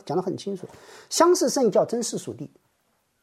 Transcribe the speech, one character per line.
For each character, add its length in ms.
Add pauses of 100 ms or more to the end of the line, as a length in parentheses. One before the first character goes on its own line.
讲 120
得 40
很 140
清 200
楚。 120 (420)
相 240
似 160
圣 160
义 60
叫 140
真 180
世 140
俗 160
谛， 160 (720)